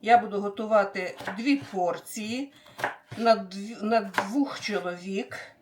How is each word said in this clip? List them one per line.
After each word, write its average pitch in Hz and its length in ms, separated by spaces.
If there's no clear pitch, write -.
Я 226 160
буду 202 240
готувати 202 760
дві 277 180
порції 214 960
на 226 180
дв-, 196 480
на 220 180
двох 202 580
чоловік. 180 760